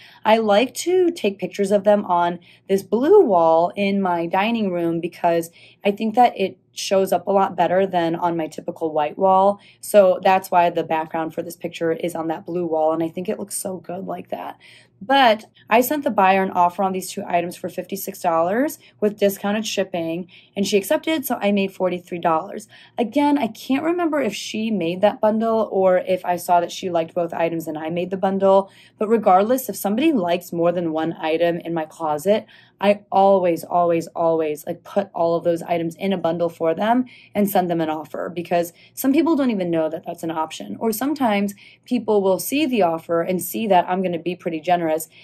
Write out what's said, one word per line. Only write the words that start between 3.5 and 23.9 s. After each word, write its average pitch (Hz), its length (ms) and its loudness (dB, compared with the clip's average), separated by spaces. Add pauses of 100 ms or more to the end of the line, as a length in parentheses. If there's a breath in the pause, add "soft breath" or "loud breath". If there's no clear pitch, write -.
in 202 220 0
my 175 300 -2
dining 202 440 0
room 170 280 -2
because 170 500 -2 (340 soft breath)
I 202 60 0
think 214 240 -2
that 240 260 4
it 185 200 -4 (120)
shows 190 400 0
up 175 140 0
a 196 60 -2
lot 196 240 2
better 180 320 2
than 170 280 0
on 170 220 -2
my 156 80 -4
typical 160 480 -8
white 151 240 -2
wall. 190 420 4 (220 soft breath)
So 185 400 4
that's 190 300 2
why 175 180 4
the 170 140 -2
background 160 500 -4
for 170 80 -8
this 170 140 -10
picture 165 360 -4
is 165 220 -4
on 160 140 -6
that 160 180 -6
blue 175 220 -4
wall. 156 260 2
And 165 80 -2
I 165 80 -4
think 180 180 -10
it 214 120 -4
looks - 180 -10
so 185 200 -8
good 175 280 -12
like 175 240 -12
that. - 300 -10 (400 loud breath)
But 226 460 2 (240 soft breath)
I 233 120 6
sent 294 220 -2
the 285 60 0
buyer 190 320 4
an 190 100 -2
offer 175 300 2
on 190 100 0
these 185 200 -8
two 196 140 -10
items 175 300 -2
for 180 140 -10
fifty-six 196 500 -10
dollars 185 600 0 (200 soft breath)
with 208 200 -2
discounted 202 460 0
shipping, 175 640 -4 (280 soft breath)
and 196 100 0
she 208 120 2
accepted, 311 480 -2
so 240 140 -4
I 202 120 0
made 196 200 0
forty-three 180 480 -4
dollars. 175 480 -2 (300 loud breath)
Again, 285 400 2
I 254 100 -2
can't - 360 -4
remember 320 380 0